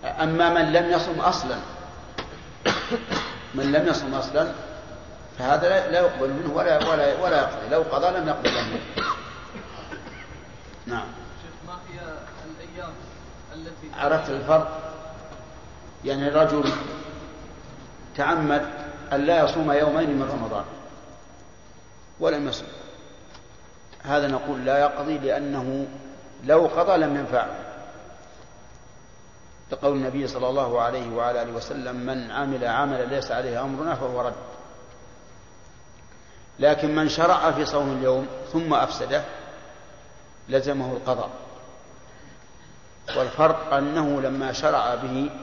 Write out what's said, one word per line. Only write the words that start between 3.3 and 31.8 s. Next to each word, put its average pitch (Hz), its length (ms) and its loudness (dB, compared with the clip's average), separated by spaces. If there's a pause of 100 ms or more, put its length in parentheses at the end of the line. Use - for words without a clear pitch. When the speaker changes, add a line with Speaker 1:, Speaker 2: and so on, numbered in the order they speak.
Speaker 1:
من 139 180 2
لم 156 160 6
يصم 135 260 0
أصلا 143 380 0 (880)
فهذا 147 300 4
لا، 185 220 4
لا 170 100 4
يقبل 165 300 4
منه 147 240 -2
ولا، 160 340 4
ولا، 156 340 4
ولا 170 180 4
يقضي، 110 280 -2
لو 160 140 4
قضى 170 360 2
لم 160 100 0
يقضي - 200 0
له. 120 320 -2 (2000)
نعم. 113 200 -6 (360)
Speaker 2:
شيخ، - 100 -16 (140)
ما 175 80 -12 (180)
هي 170 220 -12 (300)
الأيام 165 480 -14 (600)
التي 160 360 -12 (100)
Speaker 1:
عرفت 147 300 2
الفرق؟ 143 640 2 (1080)
يعني 139 240 0
رجل 147 440 4 (1400)
تعمد 147 540 2 (420)
أن 139 120 2
لا 160 200 6
يصوم 151 280 2
يومين 151 380 4
من 135 220 0
رمضان 110 320 -4 (1600)
ولم 147 280 2
يصم، - 180 -6 (1400)
هذا 143 260 2
نقول 135 360 -2
لا 135 140 4
يقضي، 147 400 2
لأنه 143 680 -2 (580)
لو 156 220 8
قضى 175 300 4
لم 147 200 4
ينفعه، 123 320 0 (2250)
لقول 139 240 2
النبي 131 320 -2
صلى 123 200 -2
الله 127 320 2
عليه 120 300 0
وعلى 120 320 0
آله 117 100 -6
وسلم: 127 440 -6